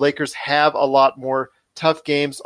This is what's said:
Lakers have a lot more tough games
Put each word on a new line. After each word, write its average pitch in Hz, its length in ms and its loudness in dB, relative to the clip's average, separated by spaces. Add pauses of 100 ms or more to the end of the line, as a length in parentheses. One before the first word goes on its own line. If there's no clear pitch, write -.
Lakers 143 320 -2
have 147 420 0
a 127 120 0
lot 135 320 2
more 131 320 -4 (240)
tough 160 280 0
games 143 440 -2